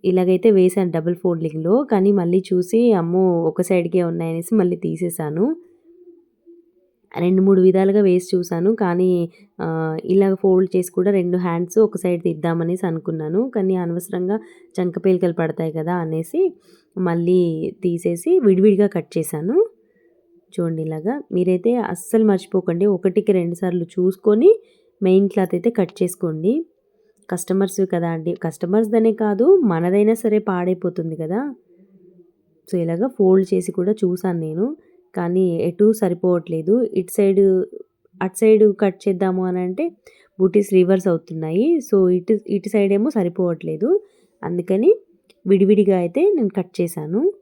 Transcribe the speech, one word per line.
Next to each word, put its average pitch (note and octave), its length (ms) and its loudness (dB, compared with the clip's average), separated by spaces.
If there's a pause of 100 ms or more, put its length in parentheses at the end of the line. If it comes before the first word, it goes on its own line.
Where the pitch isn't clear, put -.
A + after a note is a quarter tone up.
ఇలాగైతే F#3 460 2
వేసాను F#3 420 2
డబుల్ E3 240 -2
ఫోల్డింగ్‌లో, E3 600 -2 (100)
కానీ G3+ 260 2
మళ్ళీ F#3 320 0
చూసి F3+ 360 0 (140)
అమ్మో F3 300 0 (220)
ఒక D#3+ 160 -2
సైడ్‌కే F3 420 0
ఉన్నాయనేసి E3+ 500 -4
మళ్ళీ F3+ 240 2
తీసేసాను. E3 680 -4 (1700)
రెండు F3+ 300 2
మూడు F#3+ 200 6
విధాలుగా F#3+ 400 4
వేసి F3+ 260 2
చూసాను, F3 460 0
కానీ, F3+ 380 0 (460)
ఆ, - 80 -8 (400)
ఇలాగ G3 280 2
ఫోల్డ్ F#3 360 2
చేసి F3+ 220 -2
కూడా F#3 180 0
రెండు F3+ 280 0
హ్యాండ్స్ F3 400 -2
ఒక G#3+ 200 2
సైడ్ F3 240 -2
తీద్దామనేసి E3+ 640 -4
అనుకున్నాను, D#3+ 540 -4 (100)
కానీ F#3+ 260 -2
అనవసరంగా F3+ 600 -4 (380)
చంక F3+ 240 -4
పేలికలు F3 380 0
పడతాయి D#3+ 360 -4
కదా D#3+ 240 -4
అనేసి E3 460 -4 (540)
మళ్ళీ F3 440 2 (400)
తీసేసి E3+ 580 -2
విడివిడిగా G3+ 500 4
కట్ E3+ 240 -6
చేశాను. E3 440 -4 (960)
చూడండి E3 300 -4
ఇలాగా. D#3 320 -4 (160)
మీరైతే F3+ 400 0 (160)
అస్సలు A3 380 -2
మర్చిపోకండి, F#3 640 0
ఒకటికి G3 460 0
రెండు E3+ 240 0
సార్లు F3 340 -4
చూసుకొని G#3 600 2 (500)
మెయిన్ F#3+ 280 4
క్లాత్ F#3 260 -2
అయితే F3+ 160 0
కట్ G3 260 -4
చేసుకోండి. F3 560 -4 (800)
కస్టమర్స్ F#3+ 480 -2 (140)
కదా E3+ 220 -2
అండి, D#3+ 160 -6 (120)
కస్టమర్స్‌దనే G#3+ 680 0 (100)
కాదు, G#3 240 0 (260)
మనదైనా G3 420 2 (100)
సరే G#3+ 140 2 (120)
పాడైపోతుంది F3+ 720 -4
కదా. F3 180 -4 (1300)
So, - 60 -8 (100)
ఇలాగ E3+ 180 -2 (140)
ఫోల్డ్ F#3+ 360 4
చేసి F#3 260 -2
కూడా F#3 140 0 (100)
చూసాను F3+ 440 -2
నేను, E3 200 -4 (520)
కానీ F3+ 260 0 (240)
ఎటూ F#3+ 180 2 (140)
సరిపోవట్లేదు. F3 760 0 (260)
ఇటు F3+ 180 -8
సైడ్, G3 240 4 (840)
అటు F#3 180 -6
సైడ్ A3 220 6 (180)
కట్ F#3+ 220 0
చేద్దాము F#3 460 -2
అని F3+ 160 -4
అంటే F#3 180 -4 (540)
బూటీస్ G3 400 2
రివర్స్ F#3 340 2
అవుతున్నాయి. E3 540 -2 (220)
So, G#3 80 2 (220)
ఇటు, F3+ 160 0 (220)
ఇటు G3 180 -6
సైడ్ G3+ 240 2
ఏమో A#3+ 200 0
సరిపోవట్లేదు, F3 720 -4 (580)
అందుకని F#3+ 420 0 (600)
విడివిడిగా G3 540 4
అయితే F3 180 -2 (140)
నేను A3 220 -2
కట్ F3+ 220 -6
చేశాను. F3 400 -4 (220)